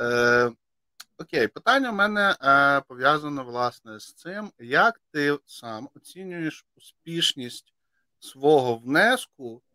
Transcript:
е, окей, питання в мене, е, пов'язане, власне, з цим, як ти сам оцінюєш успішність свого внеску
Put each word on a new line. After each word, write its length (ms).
е, 500
окей, 300
питання 440
в 40
мене, 480
е, 380
пов'язане, 600
власне, 580
з 140
цим, 460
як 420
ти 340
сам 500
оцінюєш 720
успішність 960
свого 560
внеску 840